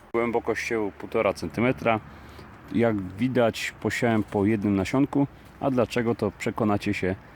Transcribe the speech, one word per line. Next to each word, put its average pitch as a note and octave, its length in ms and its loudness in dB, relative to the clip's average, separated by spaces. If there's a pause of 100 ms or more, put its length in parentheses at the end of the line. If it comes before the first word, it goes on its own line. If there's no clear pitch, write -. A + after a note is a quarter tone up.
(140)
Głębokość A#2 540 -2
siewu G#2+ 240 -2
półtora G2+ 420 0
centymetra. A2+ 680 0 (720)
Jak A2+ 300 2
widać, A2+ 760 0
posiałem A2 440 0
po G2+ 220 0
jednym G#2 300 2
nasionku. C3+ 520 2 (320)
A C#3 120 0
dlaczego, A#2 440 2
to G2+ 160 0
przekonacie G#2 640 0
się, F#2 220 -2 (200)